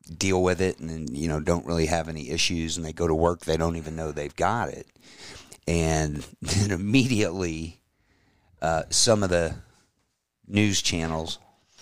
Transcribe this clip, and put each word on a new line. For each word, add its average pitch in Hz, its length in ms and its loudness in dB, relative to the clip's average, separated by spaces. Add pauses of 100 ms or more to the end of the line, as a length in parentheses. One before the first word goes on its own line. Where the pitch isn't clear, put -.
(180)
deal 92 240 2
with 92 200 4
it 92 180 0
and 82 100 -8
then, 78 240 -8
you 73 140 -4
know, 78 120 0
don't 85 260 2
really 82 220 2
have 82 220 0
any 76 200 -8
issues, 82 480 -2
and 82 80 -6
they 78 80 -8
go 85 140 -2
to 78 80 2
work, 85 260 2
they 80 160 0
don't 82 180 0
even 80 200 -8
know 80 160 -6
they've 73 240 -8
got 95 340 0
it." - 180 -12 (800)
And 80 680 0
<laughs> - 80 -18
then 101 300 2
immediately, 95 1080 0 (840)
uh, 82 280 0
some 107 340 4
of 92 60 0
the 85 260 2 (920)
news 101 340 2
channels 82 580 -4 (420)